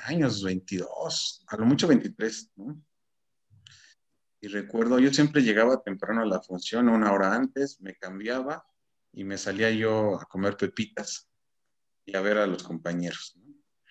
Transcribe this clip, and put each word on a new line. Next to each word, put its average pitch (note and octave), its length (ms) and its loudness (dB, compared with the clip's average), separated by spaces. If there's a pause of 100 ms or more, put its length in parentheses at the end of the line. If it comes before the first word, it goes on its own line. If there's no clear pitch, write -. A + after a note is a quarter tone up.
años, C3 360 0
veintidós, - 1040 -6
a G#2+ 100 -10
lo A2 80 0
mucho C#3+ 200 4
veintitrés, A2+ 720 2
¿no? C4+ 260 -14 (1600)
Y G#2+ 80 -14
recuerdo, A2+ 520 0
yo C3+ 140 6
siempre D3 300 4
llegaba A2+ 400 4
temprano G2+ 380 -4
a A2+ 40 0
la F#2+ 160 0
función, A2+ 460 0
una A2 240 4
hora G2 240 4
antes, C3 460 -4
me F#2+ 160 -14
cambiaba A#2+ 680 -8 (460)
y F#2+ 140 -10
me G2 120 -6
salía G#2 340 0
yo A2 460 0
a - 100 -10
comer G2+ 280 -2
pepitas - 720 -6 (760)
y G2 100 -6
a F#2+ 60 0
ver G#2 160 2
a G#2 100 2
los F2 160 -4
compañeros, F2 720 -6
¿no? - 180 -20 (380)